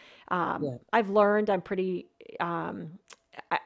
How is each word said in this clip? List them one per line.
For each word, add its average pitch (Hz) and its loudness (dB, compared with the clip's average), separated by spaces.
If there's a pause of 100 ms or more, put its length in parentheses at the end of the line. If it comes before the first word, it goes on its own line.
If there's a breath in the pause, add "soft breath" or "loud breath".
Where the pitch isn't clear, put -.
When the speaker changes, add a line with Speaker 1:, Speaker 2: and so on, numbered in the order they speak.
(280 soft breath)
Speaker 1:
Um, 175 -2
Speaker 2:
Yeah. 127 -6 (180)
Speaker 1:
I've 220 2
learned 208 4
I'm 190 2
pretty, 185 -4 (340)
um, 170 -4 (520)
I, - 0